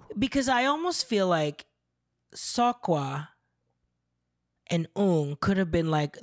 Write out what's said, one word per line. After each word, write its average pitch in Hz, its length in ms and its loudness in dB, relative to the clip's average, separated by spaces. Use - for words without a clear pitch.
Because 262 320 0
I 254 160 2
almost 330 420 -2
feel 202 200 2
like 156 380 0
Seokwa 156 920 -2
and 165 280 -2
Eun 156 440 2
could 196 180 0
have 185 140 0
been 160 200 0
like, 151 320 0